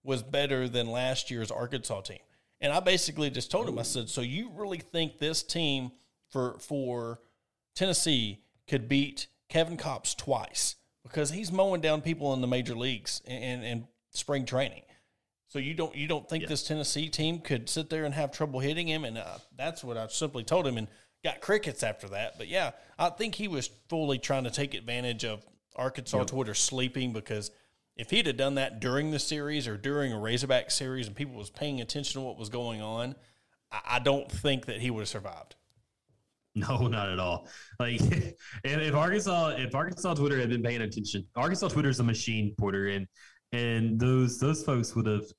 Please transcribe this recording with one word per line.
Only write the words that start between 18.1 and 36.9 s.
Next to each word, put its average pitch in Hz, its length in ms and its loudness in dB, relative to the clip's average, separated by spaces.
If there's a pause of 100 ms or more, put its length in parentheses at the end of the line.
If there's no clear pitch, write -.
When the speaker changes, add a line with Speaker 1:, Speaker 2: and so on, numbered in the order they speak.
Speaker 1:
have 143 180 0
trouble 135 300 -2
hitting 160 260 0
him?" 156 160 0
And, 113 140 -6
uh, 85 200 -8 (200)
that's 156 260 -6
what 120 140 -6
I 110 100 -4
simply 135 380 -2
told 175 200 4
him 123 120 0
and 110 100 -4 (380)
got - 160 -2
crickets 202 420 0
after 107 240 -4
that. 101 300 -6
But, 107 100 -10
yeah, 160 240 2 (260)
I 170 120 2
think 214 260 -2
he 208 140 -4
was 139 200 -2 (200)
fully 151 280 2
trying 131 280 0
to 120 60 -2
take 143 220 -2
advantage 120 520 -4
of 107 200 -4 (300)
Arkansas 127 440 -2
Speaker 2:
Yep. 127 80 2
Speaker 1:
Twitter 123 260 -2
sleeping, 127 580 2
because 107 400 -6 (460)
if 117 140 -6
he'd 202 160 4
have 120 100 0
done 139 180 2
that 135 240 -2
during 143 320 2
the 147 80 0
series 147 480 -2
or 107 80 -2
during 139 380 0
a 107 60 -2
Razorback 123 520 2
series 131 360 -2
and 104 100 -10
people 135 180 -6
was 104 140 -10
paying 143 320 -4
attention 135 400 -4
to 131 40 -4
what 120 120 -6
was 110 100 -8
going 117 340 -4
on, 113 320 -4 (560)
I, 107 100 -6 (160)
I 127 40 4
don't 139 320 2
think 135 360 0
that 110 120 -6
he 123 100 0
would 110 120 -2
have 98 80 -4
survived. 92 460 -10 (1000)
Speaker 2:
No, 120 320 2
not 101 220 0